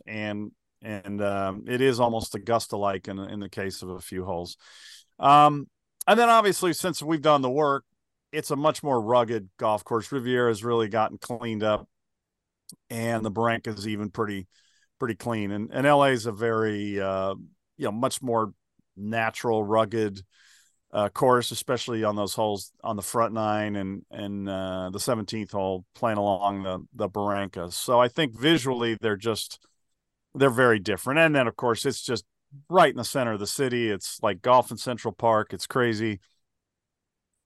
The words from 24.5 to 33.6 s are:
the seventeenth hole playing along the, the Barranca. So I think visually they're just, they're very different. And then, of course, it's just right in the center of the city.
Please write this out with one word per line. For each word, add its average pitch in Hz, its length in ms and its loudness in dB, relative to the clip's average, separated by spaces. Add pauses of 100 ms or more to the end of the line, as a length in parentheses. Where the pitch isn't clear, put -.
the 101 80 -8
seventeenth 110 520 -4
hole 95 320 -4 (120)
playing 110 220 -2
along 101 460 0
the, 92 160 -4 (140)
the 104 160 -4
Barranca. 98 640 -4
So 123 280 2
I 123 80 6
think 117 320 -2
visually 120 640 2
they're 107 160 0
just, 107 420 -4 (760)
they're 135 140 6
very 117 300 6
different. 107 400 -2
And 160 160 6
then, 127 120 4
of 110 100 -6
course, 117 280 0
it's 131 160 -2
just 117 220 -4 (460)
right 170 200 6
in 120 80 -6
the 120 60 -4
center 120 300 -2
of 101 60 -4
the 101 80 -6
city. 120 420 -2